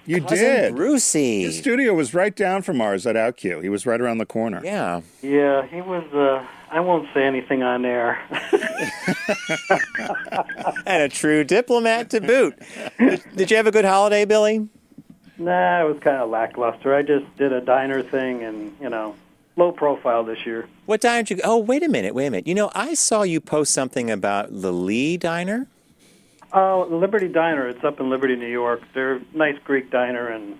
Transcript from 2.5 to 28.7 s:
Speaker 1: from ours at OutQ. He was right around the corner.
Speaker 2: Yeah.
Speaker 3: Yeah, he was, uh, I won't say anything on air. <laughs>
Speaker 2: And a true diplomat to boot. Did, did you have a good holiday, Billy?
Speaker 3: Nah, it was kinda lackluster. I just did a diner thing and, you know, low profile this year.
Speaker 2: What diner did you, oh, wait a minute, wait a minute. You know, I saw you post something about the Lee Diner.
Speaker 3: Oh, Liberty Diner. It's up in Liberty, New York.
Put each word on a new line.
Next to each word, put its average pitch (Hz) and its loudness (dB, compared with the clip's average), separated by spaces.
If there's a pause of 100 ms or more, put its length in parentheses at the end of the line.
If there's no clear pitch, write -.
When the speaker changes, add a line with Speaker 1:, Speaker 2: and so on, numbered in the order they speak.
Speaker 1:
from 143 -2
ours 101 0
at 113 0
OutQ. 110 -2
He 92 -2
was 101 -2
right 117 0
around 117 0
the 110 -2
corner. 110 -4
Speaker 2:
Yeah. 127 -4 (200)
Speaker 3:
Yeah, 139 2
he 170 -10
was, 180 -6 (100)
uh, 135 2 (280)
I 156 0
won't 170 0
say 139 2
anything 131 0
on 127 0
air. 120 0
<laughs> - -14 (2500)
Speaker 2:
And 180 2
a 139 2
true 151 2
diplomat 233 2
to 220 0
boot. 226 4 (420)
Did, 311 4 (120)
did 185 2
you 220 6
have 220 4
a 214 4
good 208 4
holiday, 208 4
Billy? 214 2 (680)
Speaker 3:
Nah, 175 2
it 160 2
was 147 -8
kinda 135 2
lackluster. 113 -2
I 143 4
just 143 0 (120)
did 139 0
a 127 -2
diner 131 2
thing 127 -4
and, 107 -10
you 135 -8
know, 110 -8 (400)
low 175 4
profile 135 0
this 110 -8
year. 113 -8 (180)
Speaker 2:
What 214 0
diner 233 2
did 208 -4
you, 190 -6
oh, 220 4
wait 247 0
a 330 0
minute, 107 0
wait 135 0
a 135 -2
minute. 95 -4
You 170 0
know, 208 0
I 247 -2
saw 220 2
you 165 0
post 151 0
something 127 -2
about 101 0 (140)
the 92 0
Lee 110 0
Diner. 180 -4 (840)
Speaker 3:
Oh, 190 2
Liberty 185 0
Diner. 160 0
It's 123 -10
up 147 -2
in 131 -2
Liberty, 131 0
New 120 -8
York. 120 -2 (120)